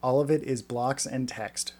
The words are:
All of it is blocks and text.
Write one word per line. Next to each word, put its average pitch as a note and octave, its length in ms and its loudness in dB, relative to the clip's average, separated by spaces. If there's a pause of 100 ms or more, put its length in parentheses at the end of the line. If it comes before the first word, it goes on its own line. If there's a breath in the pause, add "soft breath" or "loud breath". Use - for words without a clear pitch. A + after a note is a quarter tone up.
All B2+ 180 4
of D3 120 4
it D#3 100 4
is B2 200 -2
blocks B2 440 -2
and B2+ 220 -2
text. - 520 -8